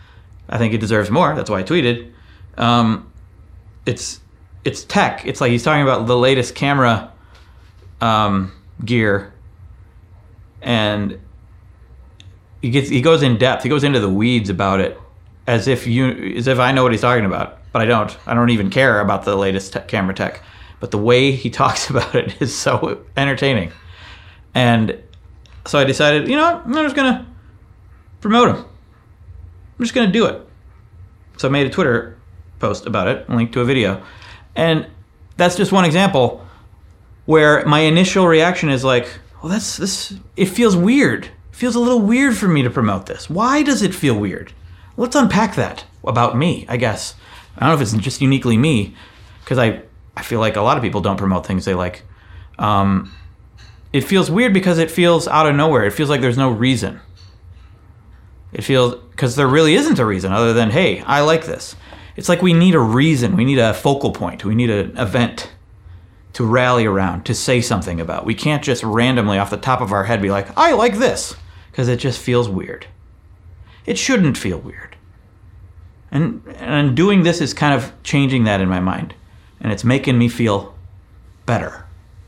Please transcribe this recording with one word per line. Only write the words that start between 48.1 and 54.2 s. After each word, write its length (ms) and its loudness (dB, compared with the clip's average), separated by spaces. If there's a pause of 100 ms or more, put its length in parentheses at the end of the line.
uniquely 340 2
me, 380 0 (500)
'cause 140 -2
I, 240 0 (340)
I 60 -10
feel 180 -4
like 160 0
a 60 0
lot 160 2
of 40 -4
people 200 -2
don't 160 -2
promote 280 -2
things 200 -4
they 80 0
like. 280 -6 (560)
Um, 540 0 (800)
it 100 0
feels 280 0